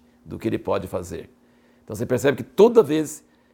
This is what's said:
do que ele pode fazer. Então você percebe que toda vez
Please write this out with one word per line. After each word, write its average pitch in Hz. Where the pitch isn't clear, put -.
do 92
que 113
ele 110
pode 92
fazer. 87
Então 110
você 110
percebe 123
que 123
toda 233
vez 147